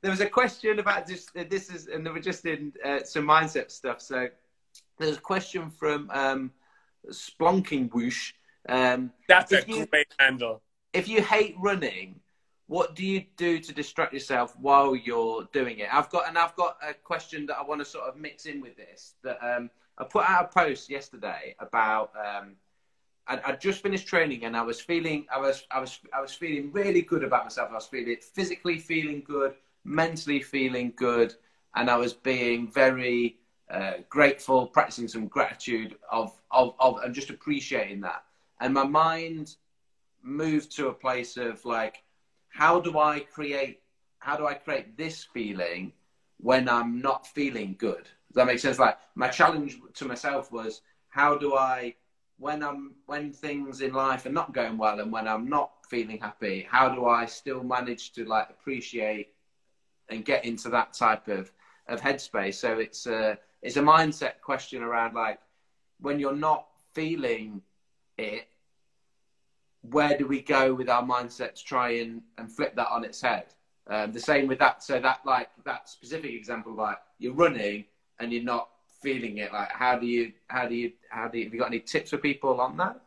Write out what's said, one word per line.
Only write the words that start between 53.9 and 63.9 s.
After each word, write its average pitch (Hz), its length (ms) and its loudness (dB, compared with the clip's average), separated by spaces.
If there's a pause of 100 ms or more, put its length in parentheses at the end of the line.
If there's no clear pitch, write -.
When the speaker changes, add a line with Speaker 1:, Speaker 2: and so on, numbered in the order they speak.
Speaker 1:
life 135 320 0
are 131 60 -6
not 165 220 -2
going 110 240 -2
well 107 220 2
and 107 120 -4
when 110 160 -4
I'm 110 200 -2
not - 240 0 (180)
feeling 110 300 -4
happy, 101 500 -6
how 131 200 6
do 127 160 -2
I 117 200 4
still 127 380 -10
manage 123 500 -4
to, 117 120 -8
like, 110 240 0
appreciate 110 840 -6 (760)
and 110 140 -8
get 127 220 0
into 117 240 -6
that 113 240 0
type - 340 2
of, 95 240 -6 (360)
of 117 140 -6
headspace? 110 540 -2
So 113 240 -2
it's - 260 -6
a, 110 320 -2 (240)
it's 123 160 -4
a 143 40 2
mindset 151 600 4